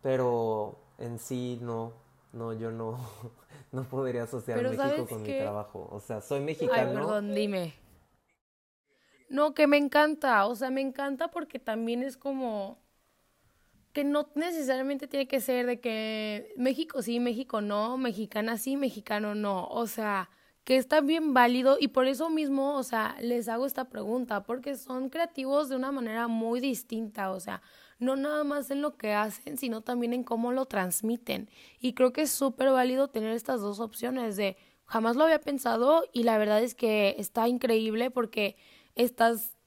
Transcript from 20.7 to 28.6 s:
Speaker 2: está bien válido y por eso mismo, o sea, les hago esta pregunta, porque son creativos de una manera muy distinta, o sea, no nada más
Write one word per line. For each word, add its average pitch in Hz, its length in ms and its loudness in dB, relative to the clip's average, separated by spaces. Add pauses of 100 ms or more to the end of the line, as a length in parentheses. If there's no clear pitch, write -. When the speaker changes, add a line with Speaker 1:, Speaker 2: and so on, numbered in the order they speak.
Speaker 2:
está 262 240 4
bien 311 320 2
válido 247 460 6
y - 100 2
por 262 180 4
eso 277 220 0
mismo, 285 460 0
o 269 80 -2
sea, 220 380 0
les 240 280 -2
hago 233 180 -2
esta 262 220 -6
pregunta, 214 540 -4
porque 262 340 -6
son 254 320 -6
creativos 285 600 0
de 262 60 -4
una 262 160 -2
manera 233 360 -2
muy 226 320 0
distinta, 220 720 -4
o 190 80 -6
sea, 190 220 -10 (380)
no 254 160 2
nada 302 280 0
más 285 280 -2